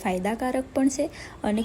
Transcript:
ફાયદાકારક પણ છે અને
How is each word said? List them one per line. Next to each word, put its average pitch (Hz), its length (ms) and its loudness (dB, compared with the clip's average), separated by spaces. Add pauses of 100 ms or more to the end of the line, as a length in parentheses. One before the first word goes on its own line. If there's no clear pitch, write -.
ફાયદાકારક 226 720 -2
પણ 269 180 4
છે 294 100 2 (440)
અને 208 140 2